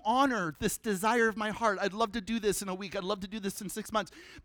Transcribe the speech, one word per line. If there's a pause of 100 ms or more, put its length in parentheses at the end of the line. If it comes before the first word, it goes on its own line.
honor
this
desire
of
my
heart?
I'd
love
to
do
this
in
a
week.
I'd
love
to
do
this
in
six
months." (340)